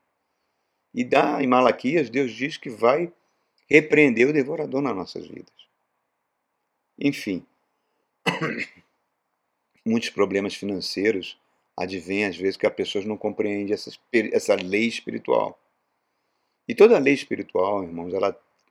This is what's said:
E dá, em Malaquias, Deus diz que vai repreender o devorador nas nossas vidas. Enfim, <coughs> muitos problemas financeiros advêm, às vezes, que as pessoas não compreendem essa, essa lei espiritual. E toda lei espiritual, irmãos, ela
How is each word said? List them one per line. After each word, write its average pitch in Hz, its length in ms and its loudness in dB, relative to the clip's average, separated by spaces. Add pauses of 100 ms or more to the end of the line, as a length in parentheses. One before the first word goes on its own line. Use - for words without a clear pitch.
(920)
E 123 120 -4
dá, 139 380 2
em 131 40 0
Malaquias, 127 640 2
Deus 123 220 -2
diz 123 260 -8
que - 100 -16
vai 131 460 0 (560)
repreender 147 580 6
o 151 60 0
devorador 143 480 -2
nas 123 140 -4
nossas 85 320 -10
vidas. - 260 -20 (1400)
Enfim, 107 480 -4 (800)
<coughs> - 1600 -10
muitos 113 240 -2
problemas 98 460 0
financeiros 98 840 -4 (360)
advêm, 95 500 -4
às 90 100 -4
vezes, 95 220 -4
que - 80 0
as 98 80 2
pessoas 98 320 -4
não 107 120 -6
compreendem 104 540 -4
essa, - 200 -6 (420)
essa 104 220 2
lei 95 320 0
espiritual. - 720 -4 (1080)
E 117 60 -8
toda 208 240 8
lei 139 160 2
espiritual, 98 720 -2
irmãos, 85 320 -8
ela 98 200 -2 (360)